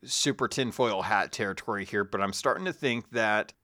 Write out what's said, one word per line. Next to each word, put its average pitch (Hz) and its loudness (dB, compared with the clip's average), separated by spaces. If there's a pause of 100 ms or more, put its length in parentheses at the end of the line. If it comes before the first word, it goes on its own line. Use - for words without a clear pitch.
super 131 0
tinfoil 113 0
hat 98 2
territory 101 -4
here, 101 0
but 98 -2
I'm 98 0
starting 143 0
to 180 -2
think 117 -2
that 107 2 (100)